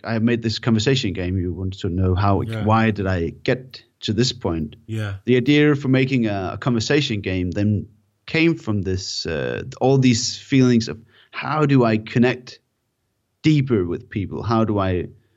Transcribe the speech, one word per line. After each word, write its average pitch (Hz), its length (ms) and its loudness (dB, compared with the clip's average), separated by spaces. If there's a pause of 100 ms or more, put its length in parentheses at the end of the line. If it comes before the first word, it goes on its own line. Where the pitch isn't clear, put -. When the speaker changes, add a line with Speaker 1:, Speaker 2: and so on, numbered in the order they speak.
Speaker 1:
I 113 140 -2
made 117 240 2
this 110 160 -2
conversation 113 540 0
game. 90 260 -2
You 87 140 -2
want 95 280 -8
to 101 80 -4
know 92 260 2
how, 98 280 2
Speaker 2:
Yeah. 110 220 -6
Speaker 1:
why 110 260 4
did 101 160 -2
I 87 240 -2 (140)
get - 380 -4 (180)
to - 120 -4
this 123 200 0
point? 80 440 -6 (100)
Speaker 2:
Yeah. 107 280 -6 (100)
Speaker 1:
The 123 120 4
idea 147 380 4
for 139 140 -2
making 131 380 2
a, 98 280 -4
a 101 40 -10
conversation 120 600 0
game 92 300 -2
then 101 360 0 (400)
came 160 300 2
from 104 260 -4
this, 92 440 -6
uh, 65 360 -4 (180)
all 135 180 4
these 127 400 2
feelings 123 500 2
of - 100 -10 (320)
how 147 360 -2
do 135 180 4
I 110 140 2
connect 123 600 -2 (840)
deeper 135 420 2
with - 240 -6
people? - 340 -6
How 113 220 2
do 107 140 0
I, 92 300 -2 (280)